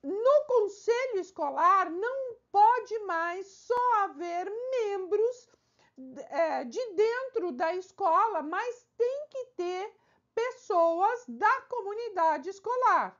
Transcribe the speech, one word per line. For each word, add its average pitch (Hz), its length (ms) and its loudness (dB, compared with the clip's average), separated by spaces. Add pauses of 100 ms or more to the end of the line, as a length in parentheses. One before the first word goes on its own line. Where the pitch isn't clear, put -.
no 480 440 4
conselho 466 720 0
escolar 339 680 2
não 480 460 -4 (160)
pode 453 480 4
mais 359 480 -4
só 480 560 0
haver 349 480 -6 (200)
membros, 415 800 -2 (800)
é, 294 360 -2
de 381 260 -6
dentro 453 640 0
da 320 200 -2
escola, 370 720 0
mas 427 420 -6 (120)
tem 539 320 -2
que 508 160 -10 (100)
ter 370 380 -6 (420)
pessoas 440 920 0
da 415 320 0
comunidade 381 880 -4
escolar 392 720 0